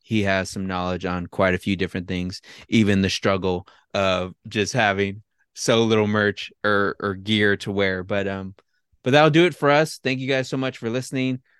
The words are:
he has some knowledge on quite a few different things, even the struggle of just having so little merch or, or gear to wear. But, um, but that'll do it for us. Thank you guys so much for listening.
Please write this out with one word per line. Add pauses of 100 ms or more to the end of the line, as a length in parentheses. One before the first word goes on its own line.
he
has
some
knowledge
on
quite
a
few
different
things, (280)
even
the
struggle (280)
of (140)
just
having (300)
so
little
merch (120)
or,
or
gear
to
wear.
But,
um, (480)
but
that'll
do
it
for
us.
Thank
you
guys
so
much
for
listening. (180)